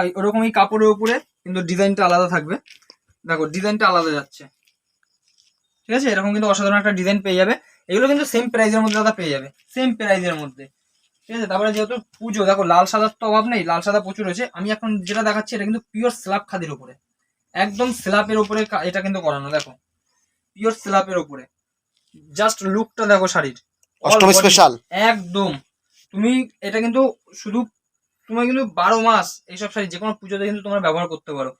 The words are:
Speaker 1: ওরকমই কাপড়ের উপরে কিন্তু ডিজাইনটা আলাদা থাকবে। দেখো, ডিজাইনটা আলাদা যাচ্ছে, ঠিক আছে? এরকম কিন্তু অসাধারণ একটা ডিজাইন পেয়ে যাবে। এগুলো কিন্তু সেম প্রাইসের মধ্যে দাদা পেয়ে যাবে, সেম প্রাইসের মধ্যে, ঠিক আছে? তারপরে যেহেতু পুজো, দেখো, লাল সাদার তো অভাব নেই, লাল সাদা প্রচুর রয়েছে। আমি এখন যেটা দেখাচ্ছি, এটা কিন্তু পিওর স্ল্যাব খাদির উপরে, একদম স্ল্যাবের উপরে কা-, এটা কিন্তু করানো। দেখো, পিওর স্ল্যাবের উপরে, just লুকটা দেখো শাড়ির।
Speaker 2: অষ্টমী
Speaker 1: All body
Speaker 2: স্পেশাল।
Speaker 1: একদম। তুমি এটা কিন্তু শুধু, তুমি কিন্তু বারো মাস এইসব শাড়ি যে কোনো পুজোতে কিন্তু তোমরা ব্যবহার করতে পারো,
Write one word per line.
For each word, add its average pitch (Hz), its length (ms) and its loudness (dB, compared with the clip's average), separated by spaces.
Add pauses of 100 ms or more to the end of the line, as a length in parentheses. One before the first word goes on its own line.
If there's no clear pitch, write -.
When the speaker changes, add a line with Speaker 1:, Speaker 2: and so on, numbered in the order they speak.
(140)
Speaker 1:
ওরকমই 214 360 0
কাপড়ের 214 380 2
উপরে 220 320 2
কিন্তু - 400 -10
ডিজাইনটা 190 460 2
আলাদা 180 220 4
থাকবে। 170 280 -4 (680)
দেখো, 156 200 -2
ডিজাইনটা 208 400 -2
আলাদা 170 240 2
যাচ্ছে, - 340 -8 (1400)
ঠিক 226 80 0
আছে? 269 140 0
এরকম 202 220 0
কিন্তু 214 160 0
অসাধারণ 202 280 2
একটা 202 160 2
ডিজাইন 190 300 0
পেয়ে 190 140 0
যাবে। 190 180 4 (340)
এগুলো 233 200 2
কিন্তু 285 160 2
সেম 240 260 -2
প্রাইসের 220 300 2
মধ্যে 214 160 0
দাদা 220 140 2
পেয়ে 175 200 -4
যাবে, 135 180 -6 (260)
সেম 254 200 -2
প্রাইসের 190 400 -2
মধ্যে, 139 300 -12 (640)
ঠিক 226 100 -10
আছে? 220 100 -4
তারপরে 202 260 0
যেহেতু 214 240 -4 (220)
পুজো, 208 280 -4
দেখো, 196 160 4
লাল 175 240 4
সাদার 214 220 0 (120)
তো 226 60 -4
অভাব 214 200 2
নেই, 220 180 -2
লাল 170 160 -2
সাদা 202 200 0
প্রচুর 196 260 -8
রয়েছে। 202 260 -6
আমি 196 180 -6
এখন 214 320 -4
যেটা 208 200 -4
দেখাচ্ছি, 214 320 -4
এটা 202 100 -6
কিন্তু 220 160 -4 (120)
পিওর 233 180 -2
স্ল্যাব 202 360 -4
খাদির 170 240 -8
উপরে, 127 240 -16 (580)
একদম 208 400 -2
স্ল্যাবের 208 460 -2
উপরে 214 260 -2
কা-, 185 180 -4
এটা 180 180 -4
কিন্তু 190 200 -4
করানো। 143 300 -4
দেখো, 143 220 -4 (840)
পিওর 220 180 -2
স্ল্যাবের 190 460 -2
উপরে, 143 260 -8 (920)
just 208 300 0
লুকটা 220 380 -2
দেখো 190 200 6
শাড়ির। 151 300 -2 (440)
Speaker 2:
অষ্টমী 214 200 4
Speaker 1:
All 190 80 8
body 190 100 8
Speaker 2:
স্পেশাল। 190 400 6 (120)
Speaker 1:
একদম। 190 680 -2 (540)
তুমি 247 360 0 (120)
এটা 202 200 -4
কিন্তু 240 340 2 (220)
শুধু, 220 300 -4 (600)
তুমি 233 180 -2
কিন্তু 262 200 0
বারো 190 340 2
মাস 220 460 2
এইসব 196 260 -10
শাড়ি 202 140 -4
যে 170 120 -10
কোনো 208 160 -6
পুজোতে 196 300 -8
কিন্তু 208 180 -4
তোমরা 202 180 -4
ব্যবহার 170 280 0
করতে 156 240 -12
পারো, 135 280 -6